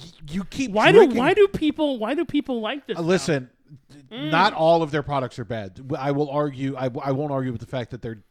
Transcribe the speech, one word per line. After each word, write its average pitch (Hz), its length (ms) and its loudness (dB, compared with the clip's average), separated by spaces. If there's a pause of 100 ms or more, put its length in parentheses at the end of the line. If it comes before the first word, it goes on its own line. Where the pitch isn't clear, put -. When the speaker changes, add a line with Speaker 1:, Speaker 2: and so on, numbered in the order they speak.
(320)
Speaker 1:
you 185 140 -6
keep 254 260 -8
Speaker 2:
Why 220 220 4
do, 403 60 10
Speaker 1:
drinking. 269 180 8
Speaker 2:
why 277 160 2
do 403 160 6
people, 294 500 -2
why 214 160 -4
do 330 80 -2
people 262 380 -4
like 247 260 -8
this 208 100 -6
Speaker 1:
Uh, 175 40 -4
Speaker 2:
stuff? 165 60 -2
Speaker 1:
listen, 165 420 0 (600)
Speaker 2:
Mm. - 220 -8
Speaker 1:
not 185 220 4
all 165 300 4
of 147 80 -6
their 147 120 -2
products 135 340 -6
are 127 80 -6
bad. 101 300 -8
W-, 135 240 -8
I 139 120 -2
will 143 180 -2
argue, 135 480 -4
I, 127 60 -6
w-, 131 220 -4
I 143 60 -2
won't 143 220 -4
argue 131 180 -4
with 117 100 -6
the 113 60 -16
fact 123 240 -8
that - 100 -14
their 113 300 -12